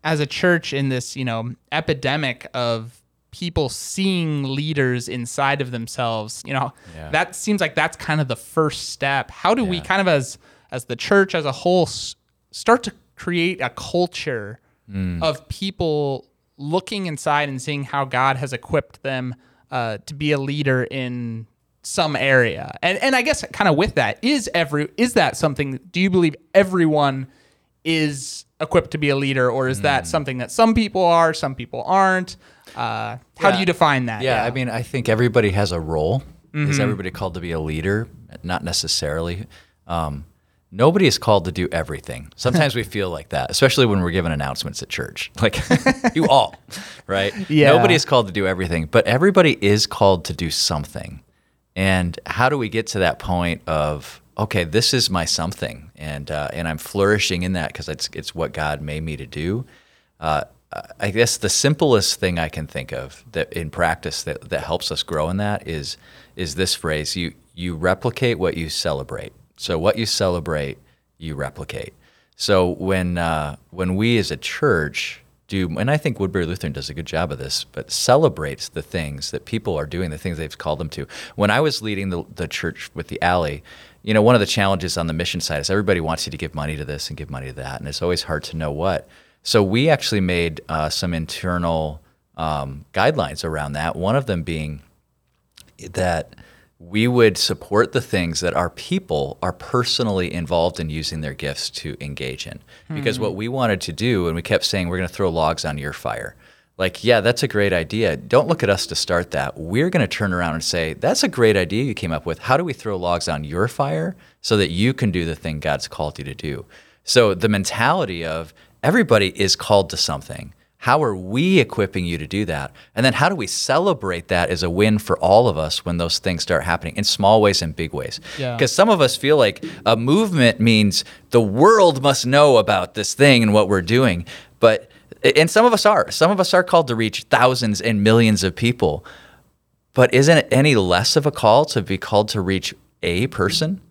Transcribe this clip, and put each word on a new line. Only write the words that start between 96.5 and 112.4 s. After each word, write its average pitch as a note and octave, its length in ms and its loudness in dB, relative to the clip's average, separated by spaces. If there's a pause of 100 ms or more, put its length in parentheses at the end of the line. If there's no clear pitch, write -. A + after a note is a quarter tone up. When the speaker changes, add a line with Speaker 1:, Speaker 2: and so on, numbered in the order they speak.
Speaker 2:
we G2+ 300 -2
would A#2 300 4
support - 540 0
the B2+ 80 0
things E2 400 -2
that F2 140 0
our F2 140 0
people D#2 760 -4
are F2+ 100 -2
personally G#2+ 800 -2
involved F2 480 0
in D#2+ 100 -4
using D#2 300 -6
their D2+ 120 -8
gifts C#2+ 380 -8
to - 300 -10
engage C2 460 -10
in. - 120 -14 (340)
Because C3+ 240 -2
Speaker 1:
Hmm. A#2 60 -4
Speaker 2:
what F#2+ 140 -4
we A2 120 -6
wanted A#2+ 340 0
to E2 100 -8
do, G#2 340 0
and E2 100 -2
we E2+ 60 -4
kept - 220 0
saying, F#2 240 -2
"We're F#2 100 -4
gonna F2+ 100 -4
throw F#2+ 220 -2
logs E2 340 0
on D2+ 140 -6
your C#2 140 -8
fire." - 420 -8 (420)
Like, F#2 280 -4
"Yeah, A#2 160 6
that's A#2 220 0
a - 60 -2
great G2+ 240 0
idea. F2 440 0
Don't C3 320 0
look E3 140 0
at G2 60 2
us G2 180 2
to E2 80 -10
start F2+ 360 -2
that. C2+ 260 -4
We're G2 320 -2
gonna E3 200 0
turn G2 260 -2
around E2 200 -2
and E2 100 -6
say, D#2+ 300 -2
'That's - 280 0
a - 60 0
great A2 280 4
idea F#2+ 280 0
you A#2 100 -4
came E2 180 -6
up D#2+ 140 -4
with. D#2+ 140 -6